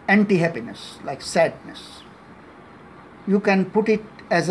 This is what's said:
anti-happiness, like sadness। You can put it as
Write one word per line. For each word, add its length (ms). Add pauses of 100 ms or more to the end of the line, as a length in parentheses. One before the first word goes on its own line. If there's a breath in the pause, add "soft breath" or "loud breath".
(140)
anti-happiness, 640 (280)
like 140 (120)
sadness। 480 (1500)
You 160
can 120 (160)
put 120
it 160 (340)
as 120